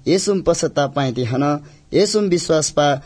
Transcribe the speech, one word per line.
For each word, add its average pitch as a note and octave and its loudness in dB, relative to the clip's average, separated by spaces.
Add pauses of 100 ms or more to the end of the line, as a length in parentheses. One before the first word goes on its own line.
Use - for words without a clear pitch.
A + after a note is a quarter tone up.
यीशु G3 0
पश्चाताप D3 0
पाए C3+ -2
ति B2+ -4
हन, C3 -2 (480)
यीशु G3+ 2
विश्वास E3+ 0
पा D3 2 (120)